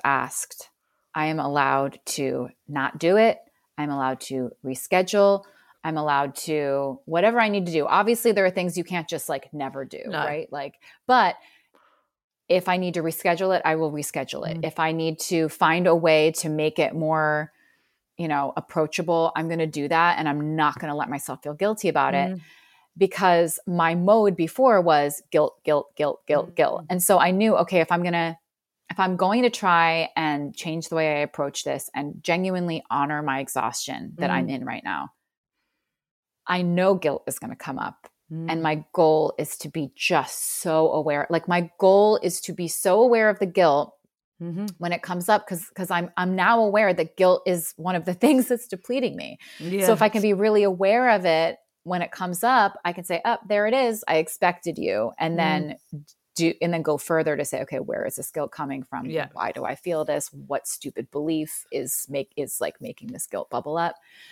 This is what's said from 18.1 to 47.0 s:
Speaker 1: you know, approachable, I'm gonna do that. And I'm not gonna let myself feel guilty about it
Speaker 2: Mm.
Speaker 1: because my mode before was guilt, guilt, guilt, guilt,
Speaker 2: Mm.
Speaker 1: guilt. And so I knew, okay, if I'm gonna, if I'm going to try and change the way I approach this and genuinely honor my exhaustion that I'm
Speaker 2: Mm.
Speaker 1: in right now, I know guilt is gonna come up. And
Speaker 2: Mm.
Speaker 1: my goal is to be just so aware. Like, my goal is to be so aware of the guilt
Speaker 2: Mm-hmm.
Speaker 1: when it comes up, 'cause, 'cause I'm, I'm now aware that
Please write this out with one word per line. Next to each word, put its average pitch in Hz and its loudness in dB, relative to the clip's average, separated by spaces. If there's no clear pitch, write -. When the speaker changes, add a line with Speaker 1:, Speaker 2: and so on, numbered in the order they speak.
Speaker 1:
you 170 -6
know, 143 -2
approachable, 165 0
I'm 160 -2
gonna 165 -2
do 151 -4
that. 170 4
And 156 -2
I'm 151 -2
not 151 0
gonna 147 -6
let 147 -4
myself - -8
feel 151 -10
guilty 202 -2
about 139 2
it 139 0
Speaker 2:
Mm. 180 -10
Speaker 1:
because 175 2
my 170 2
mode 196 4
before 208 4
was 147 2
guilt, 151 2
guilt, 147 0
guilt, - -2
guilt, 147 0
Speaker 2:
Mm. - -20
Speaker 1:
guilt. 156 0
And 180 0
so 190 4
I 170 4
knew, 208 2
okay, 175 2
if 160 0
I'm 175 0
gonna, 170 -2
if 175 -6
I'm 185 0
going 196 2
to 240 2
try 165 2
and 147 -2
change 160 -8
the 165 -4
way 156 0
I - -2
approach 147 -6
this 139 -8
and 143 -8
genuinely 180 -2
honor 147 -2
my 139 -2
exhaustion - -6
that 147 -2
I'm - 0
Speaker 2:
Mm. 139 -6
Speaker 1:
in 127 -10
right - -10
now, 76 -6
I 180 0
know 180 4
guilt 151 -2
is - -6
gonna - -12
come 135 -10
up. - -12
And 165 -6
Speaker 2:
Mm. - -2
Speaker 1:
my 156 -2
goal 156 4
is - -8
to 151 -10
be 147 -6
just - -2
so 160 2
aware. 147 0
Like, 165 -2
my 175 0
goal 202 6
is 175 -2
to 180 -10
be 170 -6
so 196 2
aware 226 6
of 208 -2
the 202 0
guilt 170 2
Speaker 2:
Mm-hmm. 175 -8
Speaker 1:
when 175 -4
it 170 -4
comes 180 -4
up, 208 2
'cause, 170 -8
'cause 185 -8
I'm, 175 -2
I'm 185 -2
now 202 4
aware 208 4
that 165 -2